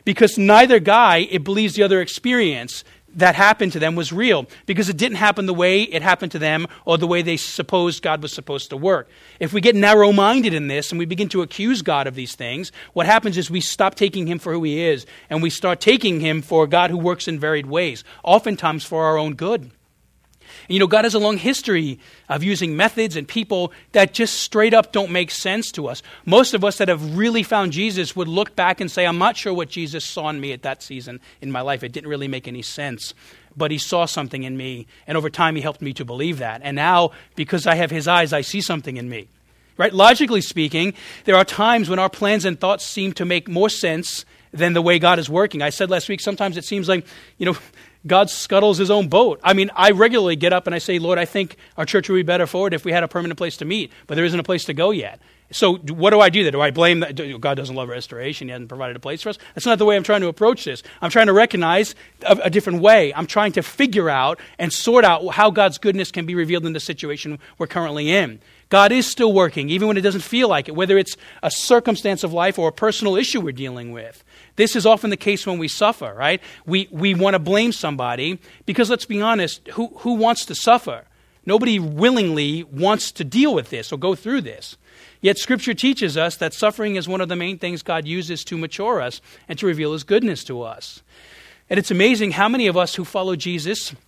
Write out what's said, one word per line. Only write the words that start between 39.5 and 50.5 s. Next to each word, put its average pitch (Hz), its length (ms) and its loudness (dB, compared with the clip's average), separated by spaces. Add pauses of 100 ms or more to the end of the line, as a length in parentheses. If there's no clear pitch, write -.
Right? 190 160 2
Logically 226 480 6
speaking, 165 540 -4 (300)
there 190 120 6
are 190 80 6
times 214 440 0
when 185 100 -2
our 190 100 0
plans 202 340 -2
and 180 160 -4
thoughts 190 240 -2
seem 196 300 -6
to 180 100 -6
make 175 240 -2
more 185 220 0
sense 170 560 -6 (260)
than 170 220 0
the 170 80 2
way 175 160 4
God 170 220 4
is 139 100 -6
working. 170 320 -2
I 147 80 -2
said 185 220 -2
last 180 180 -2
week, 196 120 -6
sometimes 196 360 -4
it 170 80 -12
seems 196 240 -4
like, 180 160 0 (320)
you 180 80 -6
know, 175 120 -2 (500)
God 185 220 4
scuttles 196 480 2
his 185 120 -2
own 202 200 2
boat. 202 340 4
I 180 80 6
mean, 196 240 2
I 196 160 6
regularly 202 460 2
get 170 160 2